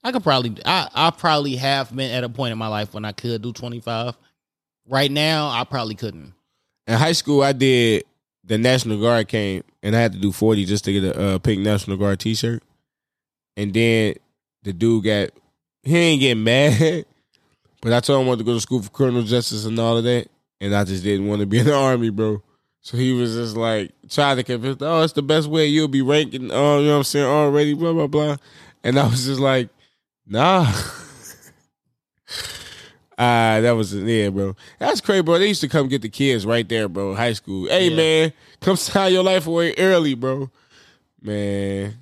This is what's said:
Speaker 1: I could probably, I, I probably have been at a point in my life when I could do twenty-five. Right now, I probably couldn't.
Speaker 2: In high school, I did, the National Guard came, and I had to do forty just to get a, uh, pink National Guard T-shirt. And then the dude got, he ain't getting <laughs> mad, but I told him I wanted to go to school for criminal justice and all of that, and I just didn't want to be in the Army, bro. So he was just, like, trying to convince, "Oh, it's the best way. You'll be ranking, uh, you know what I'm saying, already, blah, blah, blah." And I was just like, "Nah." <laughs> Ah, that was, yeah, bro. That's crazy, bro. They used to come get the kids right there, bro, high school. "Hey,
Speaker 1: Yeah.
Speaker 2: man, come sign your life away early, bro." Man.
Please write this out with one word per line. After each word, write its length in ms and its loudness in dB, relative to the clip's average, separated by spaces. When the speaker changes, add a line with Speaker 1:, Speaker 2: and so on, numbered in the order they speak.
Speaker 1:
I 80 -4
could 100 -2
probably, 420 0
I, 300 -2
I 160 2
probably 460 -2
have 400 -4
been 160 -6
at 120 -4
a 60 -6
point 220 -6
in 80 -8
my 80 -6
life 260 -4
when 100 -10
I 100 -8
could 280 -6
do 100 -8
twenty-five. 640 -8
Right 220 0
now, 400 0
I 140 -2
probably 320 -6
couldn't. 380 -12
Speaker 2:
In 80 -2
high 200 2
school, 280 2
I 120 4
did, 500 4
the 160 -2
National 420 0
Guard 260 2
came, 360 -4
and 140 0
I 60 4
had 120 2
to 60 -12
do 120 0
forty 340 2
just 200 -2
to 80 -2
get 100 0
a, 160 -2
uh, 200 0
pink 240 -2
National 340 -2
Guard 220 -2
T-shirt. 420 -4
And 160 -4
then 400 2
the 120 -10
dude 320 2
got, 240 0
he 160 0
ain't 240 4
getting 220 2
<laughs> 0 -
mad, 600 2
but 120 -2
I 80 4
told 200 2
him 40 0
I 40 0
wanted 100 0
to 60 -6
go 80 0
to 80 -2
school 220 -4
for 80 -14
criminal 320 0
justice 420 -2
and 140 -4
all 180 2
of 60 0
that, 240 -2
and 140 -2
I 80 2
just 200 -6
didn't 220 0
want 140 -2
to 80 -2
be 100 0
in 80 2
the 80 4
Army, 380 2
bro. 320 -4
So 160 -8
he 160 0
was 200 -2
just, 240 -6
like, 360 -2
trying 280 2
to 60 -4
convince, 360 -6
"Oh, 220 0
it's 120 0
the 100 -2
best 240 2
way. 180 2
You'll 220 2
be 160 0
ranking, 480 0
uh, 260 2
you 80 2
know 60 4
what 60 4
I'm 80 2
saying, 200 0
already, 480 2
blah, 200 -2
blah, 120 0
blah." 300 0
And 160 2
I 80 2
was 180 0
just 140 -4
like, 300 2
"Nah." 440 2
<laughs> 100 -2
Ah, 440 4
that 100 4
was, 240 -2
yeah, 340 0
bro. 280 -4
That's 220 -2
crazy, 220 2
bro. 180 2
They 80 2
used 140 -2
to 80 -4
come 180 2
get 140 -2
the 80 -8
kids 360 0
right 220 0
there, 220 -2
bro, 260 -4
high 160 0
school. 380 -8
"Hey, 180 2
Speaker 1:
Yeah. 80 0
Speaker 2:
man, 380 2
come 160 2
sign 380 0
your 100 2
life 240 0
away 300 0
early, 380 2
bro." 340 -4
Man. 800 -4